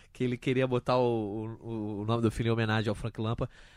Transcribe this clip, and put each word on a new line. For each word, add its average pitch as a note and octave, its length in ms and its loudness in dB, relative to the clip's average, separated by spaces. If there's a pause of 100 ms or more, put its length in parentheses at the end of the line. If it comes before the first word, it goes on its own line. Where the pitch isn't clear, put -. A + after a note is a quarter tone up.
(120)
Que - 100 -4
ele B2 160 0
queria C3 280 2
botar B2+ 300 2
o, A2+ 640 0
o, G#2+ 420 -6
o - 40 -4
nome A#2 160 2
do A2 80 6
filho A2+ 180 -2
em A#2 40 4
homenagem A2 360 2
ao G#2 60 0
Frank - 260 -8
Lampa. A#2 300 -2 (260)